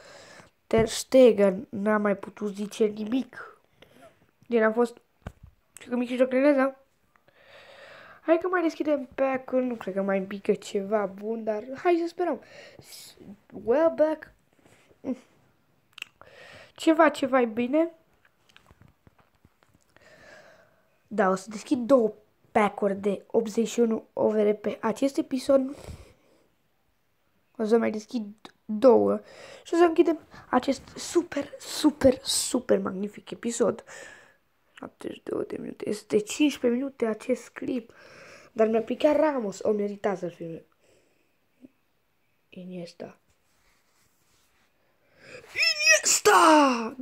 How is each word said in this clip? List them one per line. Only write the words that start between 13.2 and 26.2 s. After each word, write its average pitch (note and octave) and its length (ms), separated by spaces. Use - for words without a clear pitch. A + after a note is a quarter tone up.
Welbeck. D4+ 680
Ceva, D#4+ 340
ceva C4 320
e A#3+ 40
bine. B3 480
Da, G3+ 220
o F#3+ 60
să F#3+ 160
deschid A#3 360
două A3+ 280
pack-uri G3+ 420
de F#3+ 320
optzeci A3 420
și - 120
unu A3 320
overe G#3+ 420
pe - 260
acest A3+ 360
episod. C4+ 600